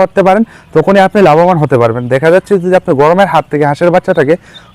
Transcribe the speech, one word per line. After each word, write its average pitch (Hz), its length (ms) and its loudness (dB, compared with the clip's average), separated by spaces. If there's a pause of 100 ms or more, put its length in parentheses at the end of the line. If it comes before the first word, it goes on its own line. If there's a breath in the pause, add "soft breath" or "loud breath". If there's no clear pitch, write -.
করতে 190 240 -2
পারেন, 196 160 2 (320 loud breath)
তখনই 190 320 2
আপনি 208 120 -4 (100)
লাভবান 170 340 2
হতে 139 200 -2
পারবেন। 117 200 -2 (100)
দেখা 135 220 0
যাচ্ছে 190 180 -2 (100)
যদি 180 180 -2
আপনি 175 120 -4 (100)
গরমের 175 300 2
হাত 156 200 -2
থেকে 147 180 -2
হাঁসের 175 240 -2
বাচ্চাটাকে 165 400 -2 (400 loud breath)